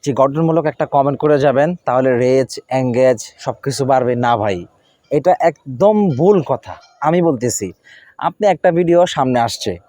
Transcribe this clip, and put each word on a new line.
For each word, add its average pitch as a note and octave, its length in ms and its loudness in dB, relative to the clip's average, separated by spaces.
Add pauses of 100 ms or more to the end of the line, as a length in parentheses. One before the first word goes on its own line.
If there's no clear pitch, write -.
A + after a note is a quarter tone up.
যে D3 80 -2
গঠনমূলক D3+ 540 0
একটা D3+ 200 -4
কমেন্ট C#3 340 0
করে D3+ 180 2
যাবেন, C#3 300 2 (160)
তাহলে C3 300 0
রিচ, B2+ 380 0 (180)
এনগেজ B2+ 480 2 (200)
সব B2 240 -8
কিছু C#3 220 -6
বাড়বে। B2+ 320 0
না A#2+ 200 0
ভাই, G#2 200 -2 (540)
এটা D3+ 300 0
একদম E3 560 0 (140)
ভুল E3+ 260 2 (100)
কথা। A#2+ 280 -6 (260)
আমি D#3+ 220 0
বলতেছি, B2 440 -2 (520)
আপনি F3+ 280 -6
একটা F#3 260 2
ভিডিও E3+ 340 2
সামনে C3 340 0
আসছে A2+ 320 -4 (160)